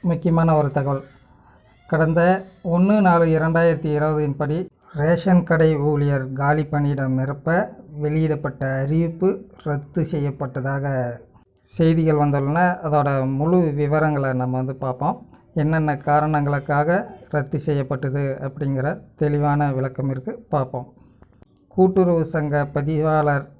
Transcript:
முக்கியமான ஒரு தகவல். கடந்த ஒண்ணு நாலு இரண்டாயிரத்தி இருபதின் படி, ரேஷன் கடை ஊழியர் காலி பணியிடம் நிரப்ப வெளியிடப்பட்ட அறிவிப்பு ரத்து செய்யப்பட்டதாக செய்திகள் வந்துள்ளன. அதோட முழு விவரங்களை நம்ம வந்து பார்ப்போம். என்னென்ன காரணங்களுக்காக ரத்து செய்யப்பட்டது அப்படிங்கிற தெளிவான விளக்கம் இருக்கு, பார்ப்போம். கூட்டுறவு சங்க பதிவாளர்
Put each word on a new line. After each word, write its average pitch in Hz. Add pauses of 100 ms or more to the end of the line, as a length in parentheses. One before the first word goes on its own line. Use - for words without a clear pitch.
முக்கியமான 165
ஒரு 147
தகவல். 139 (840)
கடந்த 170 (180)
ஒண்ணு 190
நாலு 170
இரண்டாயிரத்தி 160
இருபதின் 151
படி, 147 (240)
ரேஷன் 170
கடை 160
ஊழியர் 143
காலி 143
பணியிடம் 143
நிரப்ப 139 (220)
வெளியிடப்பட்ட 147
அறிவிப்பு 165 (180)
ரத்து 147
செய்யப்பட்டதாக 139 (480)
செய்திகள் 160
வந்துள்ளன. 147
அதோட 139
முழு 160
விவரங்களை 147
நம்ம 127
வந்து 131
பார்ப்போம். 135 (260)
என்னென்ன 156
காரணங்களுக்காக 147 (220)
ரத்து 143
செய்யப்பட்டது 139
அப்படிங்கிற 139 (140)
தெளிவான 147
விளக்கம் 135
இருக்கு, 131
பார்ப்போம். 131 (720)
கூட்டுறவு 185
சங்க 147
பதிவாளர் 147 (120)